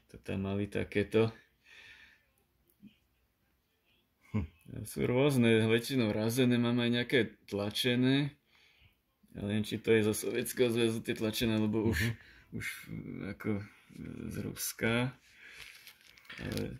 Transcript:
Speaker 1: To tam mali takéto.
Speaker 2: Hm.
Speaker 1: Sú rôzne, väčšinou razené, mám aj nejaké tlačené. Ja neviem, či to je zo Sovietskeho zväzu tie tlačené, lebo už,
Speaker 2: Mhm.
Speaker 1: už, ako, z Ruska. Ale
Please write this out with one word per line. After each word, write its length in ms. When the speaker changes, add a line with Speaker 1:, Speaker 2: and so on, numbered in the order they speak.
Speaker 1:
To 100
tam 260
mali 220
takéto. 600
Speaker 2:
Hm. 160
Speaker 1:
Sú 200
rôzne, 600
väčšinou 460
razené, 480
mám 180
aj 140
nejaké 280
tlačené. 880
Ja 80
neviem, 240
či 160
to 120
je 120
zo 100
Sovietskeho 540
zväzu 320
tie 160
tlačené, 400
lebo 280
už, 180
Speaker 2:
Mhm. 120
Speaker 1:
už, 140
ako, 220
z 160
Ruska. 480
Ale 420